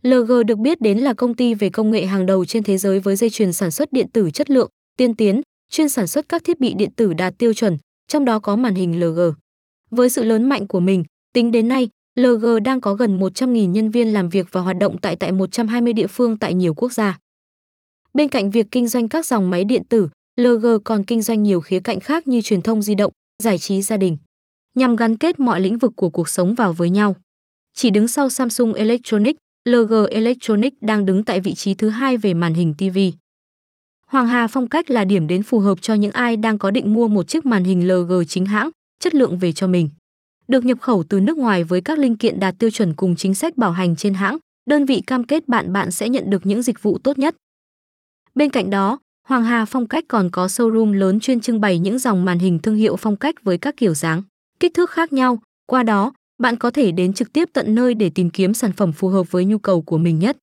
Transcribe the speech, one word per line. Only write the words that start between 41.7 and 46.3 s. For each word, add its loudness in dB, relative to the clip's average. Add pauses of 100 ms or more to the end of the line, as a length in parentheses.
các -4
linh 2
kiện -2
đạt -2
tiêu 2
chuẩn -2
cùng 0
chính -2
sách -4
bảo 0
hành 0
trên -2
hãng, -4 (320)
đơn 4
vị 0
cam -2
kết -2
bạn, 0
bạn -2
sẽ -6
nhận -2